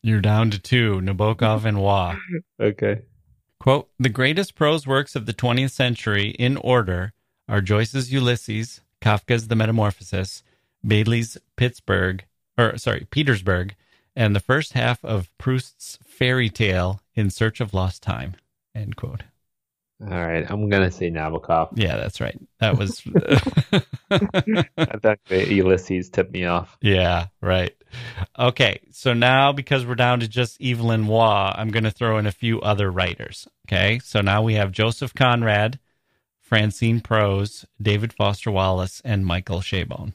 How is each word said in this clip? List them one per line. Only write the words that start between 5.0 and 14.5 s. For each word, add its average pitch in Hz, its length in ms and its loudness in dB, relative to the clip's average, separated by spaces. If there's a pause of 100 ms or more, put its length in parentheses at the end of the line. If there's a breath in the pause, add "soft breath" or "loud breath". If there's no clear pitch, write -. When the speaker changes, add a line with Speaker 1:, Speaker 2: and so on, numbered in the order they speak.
Speaker 1:
of 113 100 -6
the 113 80 -6
twentieth 123 380 0
century 107 580 0
in 127 280 0
order 101 560 0 (340)
are 104 140 2
Joyce's 113 520 0
Ulysses, 120 680 -2 (200)
Kafka's 110 460 0
The 113 80 0
Metamorphosis, 104 880 -2 (420)
Bailey's 110 520 0 (180)
Pittsburgh, 92 680 0 (340)
or 117 200 2
sorry, - 320 -4
Petersburg, 98 680 0 (400)
and 107 200 2
the 101 40 2
first 139 340 -2